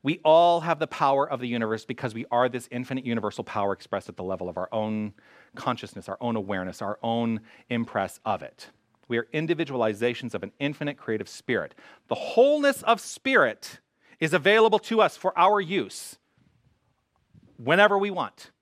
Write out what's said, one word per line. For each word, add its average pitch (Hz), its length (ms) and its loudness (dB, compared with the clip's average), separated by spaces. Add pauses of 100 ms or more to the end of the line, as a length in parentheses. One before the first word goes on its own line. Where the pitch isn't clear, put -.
We 151 220 -2
all 170 360 6
have 160 180 -2
the 156 80 -2
power 139 420 2
of 127 120 -4
the 127 80 -6
universe 113 360 -2
because 113 300 -6
we 113 160 -8
are 120 180 4
this 120 220 -6
infinite 127 340 -6
universal 110 380 -4
power 101 300 -2
expressed - 360 -6
at 85 80 -16
the 92 60 -10
level 92 260 -6
of 85 80 -10
our 90 140 -6
own 107 440 -4 (420)
consciousness, 117 520 -8
our 98 120 -8
own 120 160 -2
awareness, 95 440 -6
our 104 220 -6
own 117 380 -2 (280)
impress 113 560 -4
of 95 180 -2
it. - 260 -18 (400)
We 117 100 0
are 117 140 -4
individualizations 123 1040 -2
of 95 80 -6
an 98 160 -12
infinite 147 380 -6
creative 107 320 -6
spirit. 92 460 -4 (340)
The 123 60 -2
wholeness 285 680 2
of 226 180 2
spirit - 800 -2 (400)
is 160 120 0
available 208 480 4
to 226 200 0
us 190 160 4
for 180 220 -4
our 202 220 6
use 165 560 -6 (1400)
whenever 196 420 6
we 202 120 0
want. - 520 -8